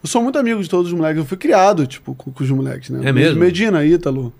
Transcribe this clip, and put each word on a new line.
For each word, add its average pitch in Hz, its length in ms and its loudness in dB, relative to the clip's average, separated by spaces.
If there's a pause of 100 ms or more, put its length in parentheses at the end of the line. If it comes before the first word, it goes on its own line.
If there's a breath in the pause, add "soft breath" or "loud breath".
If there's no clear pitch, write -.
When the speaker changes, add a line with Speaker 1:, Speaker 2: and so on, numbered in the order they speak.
Speaker 1:
eu 156 60 -10
sou 240 140 0
muito 269 160 0
amigo 233 220 0
de 170 80 -6
todos 180 220 0
os 175 60 -4
moleques. 156 220 -2
Eu 156 60 -4
fui 185 120 -8
criado, 196 480 4
tipo, - 300 -12
com, 135 160 -16
com 135 120 -8
os 131 60 -2
moleques, 135 400 -4
né? 131 180 -4
Speaker 2:
É 135 40 2
mesmo? 156 280 2
Speaker 1:
Medina, 175 460 2
Ítalo, 135 540 0